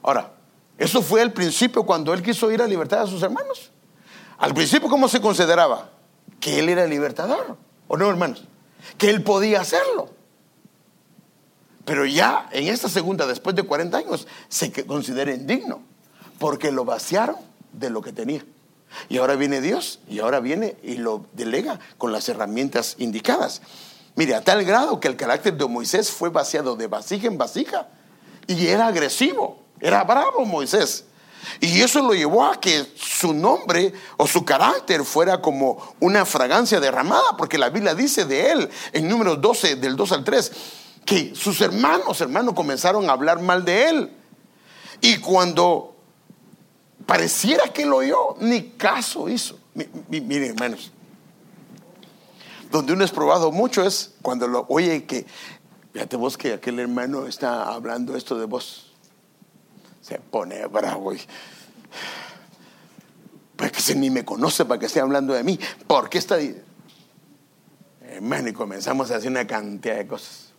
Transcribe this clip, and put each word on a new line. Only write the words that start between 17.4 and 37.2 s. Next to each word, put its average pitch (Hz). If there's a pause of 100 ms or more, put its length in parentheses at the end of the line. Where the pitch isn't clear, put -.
de 127
lo 110
que 120
tenía. 120 (640)
Y -
ahora 131
viene 139
Dios, 202
y 104
ahora 120
viene 160
y 120
lo 110
delega 120 (160)
con 117
las 107
herramientas 113
indicadas. 117 (540)
Mire, 147
a 113
tal 196
grado 226
que 160
el 127
carácter 151
de 143
Moisés 123
fue -
vaciado 147
de 110
vasija 190
en 202
vasija, 269 (580)
y 175
era 202
agresivo, 220 (180)
era 196
bravo 269
Moisés. 175 (520)
Y 170
eso 254
lo 247
llevó 185
a -
que 156
su -
nombre 185 (240)
o 151
su 170
carácter 160
fuera 175
como 135
una 190
fragancia 170
derramada, 139